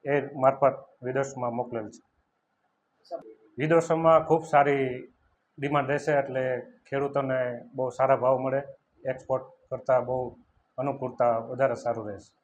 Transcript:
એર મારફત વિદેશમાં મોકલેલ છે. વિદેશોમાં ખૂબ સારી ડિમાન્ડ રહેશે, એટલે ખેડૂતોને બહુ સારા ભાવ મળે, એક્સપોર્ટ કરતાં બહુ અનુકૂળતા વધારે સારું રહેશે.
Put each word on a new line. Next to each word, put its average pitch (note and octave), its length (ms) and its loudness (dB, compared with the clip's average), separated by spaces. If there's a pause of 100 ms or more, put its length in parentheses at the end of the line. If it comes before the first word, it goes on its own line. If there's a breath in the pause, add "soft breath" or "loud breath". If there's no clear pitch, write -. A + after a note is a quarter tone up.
એર C#3 300 0
મારફત C3+ 400 4 (280)
વિદેશમાં B2+ 520 -4
મોકલેલ A#2+ 340 -6
છે. - 120 -20 (1600)
વિદેશોમાં D#3+ 680 4
ખૂબ D#3+ 180 2
સારી C#3 720 2 (440)
ડિમાન્ડ C#3+ 320 -2
રહેશે, C#3+ 220 0
એટલે C3 500 -2 (280)
ખેડૂતોને C3 720 -2 (140)
બહુ C3 140 -2
સારા C3 260 2
ભાવ B2+ 220 2
મળે, C3 260 -2 (420)
એક્સપોર્ટ C3 380 -4 (260)
કરતાં B2+ 360 0
બહુ B2+ 320 -6 (400)
અનુકૂળતા C3 600 0
વધારે A#2+ 380 -2
સારું A2+ 340 -6
રહેશે. F#2+ 220 -14 (120)